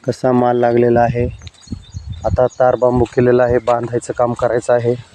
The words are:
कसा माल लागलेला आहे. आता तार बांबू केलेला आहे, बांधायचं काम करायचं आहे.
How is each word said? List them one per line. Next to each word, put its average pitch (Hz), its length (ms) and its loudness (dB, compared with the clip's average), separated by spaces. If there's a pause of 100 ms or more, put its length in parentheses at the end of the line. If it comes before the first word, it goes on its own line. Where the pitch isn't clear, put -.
कसा 127 280 -2
माल 123 240 2
लागलेला 120 440 2
आहे. 120 440 -2 (800)
आता 123 220 0
तार 127 280 2
बांबू 123 300 2
केलेला 123 400 2
आहे, 123 140 0
बांधायचं 120 540 -4
काम 120 200 -2
करायचं 120 400 -2
आहे. 120 220 0 (200)